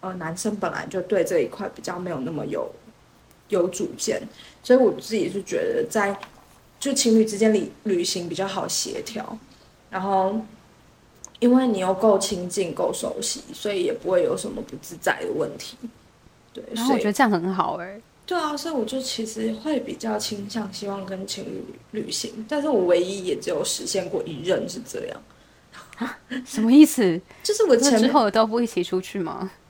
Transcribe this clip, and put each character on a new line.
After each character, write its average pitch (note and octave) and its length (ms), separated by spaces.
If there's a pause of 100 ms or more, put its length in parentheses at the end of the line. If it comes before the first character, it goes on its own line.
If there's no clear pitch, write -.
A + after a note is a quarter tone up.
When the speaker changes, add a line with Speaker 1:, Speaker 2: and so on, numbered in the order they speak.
Speaker 1:
呃， F#3 160
男 E3+ 200
生 G#3 200
本 F#3 140
来 - 200
就 F#3+ 100
对 F3+ 240
这 F3 160
一 B2+ 60
块 - 240
比 - 100
较 F3 180
没 F3+ 120
有 D#3+ 80
那 B2+ 120
么 C#3 140
有， - 260 (760)
有 F3+ 200
主 F3+ 280
见， - 240 (420)
所 B3 140
以 - 20
我 A#3+ 220
自 - 140
己 G3 160
是 G3 120
觉 - 140
得 A#2 320
在， G3+ 260 (640)
就 C#4 140
情 A3+ 260
侣 A3 60
之 G#3 140
间 A3 160
旅， F3+ 180 (120)
旅 F3+ 200
行 F3 240
比 - 60
较 F#3 120
好 G3 220
协 - 380
调， - 320 (500)
然 F#3 140
后 G3 360 (1000)
因 B3 160
为 C4 120
你 G#3+ 120
又 F#3 160
够 G3 240
亲 F3+ 280
近、 F3+ 280
够 - 180
熟 - 300
悉， - 200 (120)
所 G#3 180
以 F#3 120
也 - 60
不 - 200
会 F3+ 120
有 - 140
什 - 140
么 - 100
不 - 220
自 E3+ 180
在 - 220
的 - 120
问 D3+ 220
题。 - 220 (720)
对， - 100 (100)
Speaker 2:
然 A3 120
后 C4 80
我 A#3 60
觉 - 60
得 G#3 80
这 B3+ 120
样 A3 60
很 F#3 240
好 F3+ 220
欸。 F3 100
Speaker 1:
所 G3 100
以 A3+ 60 (240)
对 F4+ 100
啊， D4+ 200
所 D#4+ 120
以 D#4+ 60
我 A#3+ 100
就 C4 160
其 A#3 240
实 A3 280
会 D4 260
比 - 160
较 G#3+ 240
倾 G3+ 320
向 G3+ 220
希 G3+ 160
望 G3 180
跟 F#3+ 180
情 - 200
侣 F#3+ 200 (280)
旅 - 180
行， - 380
但 D4 120
是 D4 80
我 G3+ 180
唯 F3 140
一 F#3 240
也 F3+ 120
只 - 140
有 E3 140
实 - 220
现 F#3 220
过 - 160
一 D#3 180
任 E3 260
是 B2 160
这 - 220
样。 - 160 (760)
Speaker 2:
啊？ B3 200 (260)
什 - 160
么 A3+ 120
意 D4 120
思？ F#3 360 (240)
Speaker 1:
就 G#4 100
是 A4 120
我 B3+ 100
前 C4+ 160
面 A3 80
Speaker 2:
那 A#3 80
之 - 40
后 B3 160
都 A3 160
不 A3 160
一 A#3 60
起 F3+ 160
出 F#3 180
去 G3 200
吗？ E3+ 280 (220)